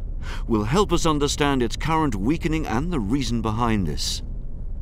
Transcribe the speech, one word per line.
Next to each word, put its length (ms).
will 160
help 300
us 140
understand 560
its 120
current 400
weakening 520
and 260
the 60
reason 420
behind 460
this. 340